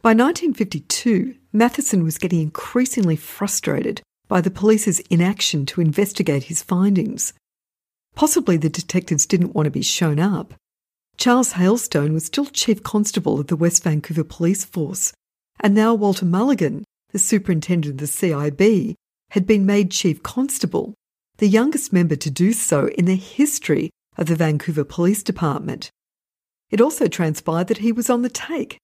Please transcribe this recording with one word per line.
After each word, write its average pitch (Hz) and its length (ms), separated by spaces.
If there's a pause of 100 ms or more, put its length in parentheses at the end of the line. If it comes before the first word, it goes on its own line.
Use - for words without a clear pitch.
By 226 120
nineteen 277 420
fifty-two, 214 800 (180)
Matheson 220 500
was 160 140
getting 170 240
increasingly 180 720
frustrated - 840 (260)
by 185 140
the 170 80
police's 208 500 (120)
inaction 170 560
to - 140
investigate 151 640
his - 180
findings. 185 720 (840)
Possibly 302 420
the 156 120
detectives 170 580
didn't 175 260
want 151 120
to 147 60
be 143 120
shown 151 360
up. 185 360 (600)
Charles 247 380
Hailstone 180 580
was 160 140
still 277 220
Chief - 340
Constable - 580
of 147 80
the 175 80
West 170 280
Vancouver 156 400
Police 170 420
Force, 180 480 (460)
and 202 160
now 220 180
Walter 202 320
Mulligan, 185 600 (260)
the 214 60
Superintendent 175 760
of - 20
the 147 80
C 170 260
I 147 200
B, 185 420 (380)
had 190 160
been 208 180
made 202 240
Chief - 320
Constable, - 720 (460)
the 214 80
youngest 240 440
member 175 240
to 147 140
do 180 240
so 147 360
in - 160
the 190 100
history 185 760 (260)
of 160 120
the 165 80
Vancouver 156 480
Police 175 400
Department. 160 680 (800)
It 208 100
also 277 280
transpired 165 640
that 220 100
he 226 120
was 226 200
on 240 100
the 247 80
take. - 540